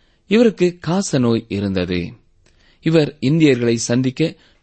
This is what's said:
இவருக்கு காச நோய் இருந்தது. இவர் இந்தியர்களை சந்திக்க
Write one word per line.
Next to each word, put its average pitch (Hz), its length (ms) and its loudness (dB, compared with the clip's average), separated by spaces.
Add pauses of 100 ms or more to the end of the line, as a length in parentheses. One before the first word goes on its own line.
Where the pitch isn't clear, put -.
(260)
இவருக்கு 196 540 2
காச 175 380 -2
நோய் 117 300 0
இருந்தது. 92 640 -4 (680)
இவர் 160 400 0
இந்தியர்களை 127 540 2
சந்திக்க 127 600 -2 (260)